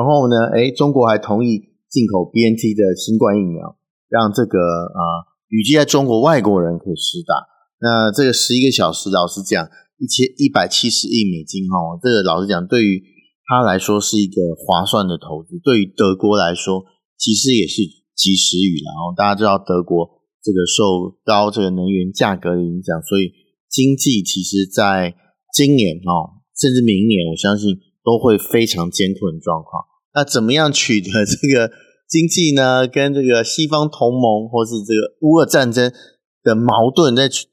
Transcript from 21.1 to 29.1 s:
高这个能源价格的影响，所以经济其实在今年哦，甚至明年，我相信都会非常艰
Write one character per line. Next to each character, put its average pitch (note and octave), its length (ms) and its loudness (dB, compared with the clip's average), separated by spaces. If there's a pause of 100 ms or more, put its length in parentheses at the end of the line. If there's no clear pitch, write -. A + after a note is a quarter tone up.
高 G#2 240 2
这 G#2 100 -4
个 F#2+ 120 0
能 F#2 180 -2
源 F#2+ 240 -2
价 G#2 220 0
格 F2 160 -4
的 F2 100 0
影 F2 220 -4
响， E2 180 -6
所 G2 180 -2
以 F2+ 140 -2 (340)
经 C3+ 300 0
济 B2 240 0
其 F2+ 220 -4
实 G2 140 -4 (140)
在 F#2+ 440 0 (360)
今 C#3+ 240 4
年 F#2 300 0
哦， F2 400 -4 (100)
甚 C#3 160 2
至 B2+ 120 2
明 G#2 240 2
年， F#2 240 0
我 E2 40 -8
相 G2+ 220 -2
信 G2+ 220 -2 (240)
都 A#2 140 2
会 A2 200 2
非 A#2 280 0
常 F2 240 -4
艰 F#2+ 200 -2 (100)